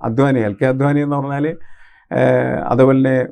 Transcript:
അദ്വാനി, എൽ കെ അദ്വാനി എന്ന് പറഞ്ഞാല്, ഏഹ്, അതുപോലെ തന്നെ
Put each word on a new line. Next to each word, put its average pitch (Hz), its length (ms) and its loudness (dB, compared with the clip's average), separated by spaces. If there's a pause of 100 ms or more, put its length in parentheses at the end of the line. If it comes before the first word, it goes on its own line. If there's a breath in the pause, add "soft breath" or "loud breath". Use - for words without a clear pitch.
അദ്വാനി, 127 380 0
എൽ 104 220 -2
കെ - 20 0
അദ്വാനി 139 360 0
എന്ന് 143 160 -2
പറഞ്ഞാല്, 139 320 -4 (640 soft breath)
ഏഹ്, 127 480 0
അതുപോലെ 131 380 4
തന്നെ 131 340 2